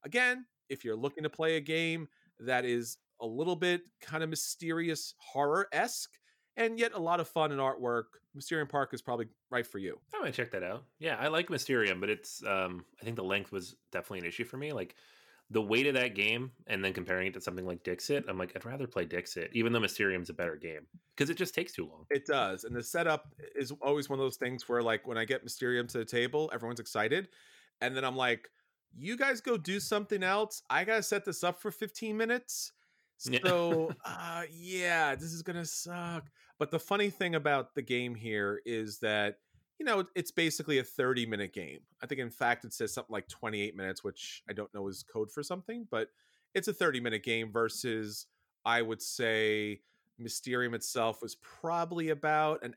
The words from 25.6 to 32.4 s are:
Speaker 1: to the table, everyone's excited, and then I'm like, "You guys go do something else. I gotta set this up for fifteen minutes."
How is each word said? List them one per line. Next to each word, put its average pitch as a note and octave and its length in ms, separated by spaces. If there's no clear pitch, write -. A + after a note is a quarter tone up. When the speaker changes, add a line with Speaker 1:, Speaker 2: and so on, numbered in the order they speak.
Speaker 1:
to B2 100
the A2+ 60
table, B2 500
everyone's A#2 240
excited, A#2+ 520
and C3 160
then C3 80
I'm B2+ 100
like, B2 340
"You E3 220
guys C4+ 240
go A#3+ 160
do F#3 240
something G#3 420
else. G3+ 480
I D3+ 140
gotta A3 180
set G3+ 220
this - 180
up F3 180
for G#3 120
fifteen A3 440
minutes." A#3 560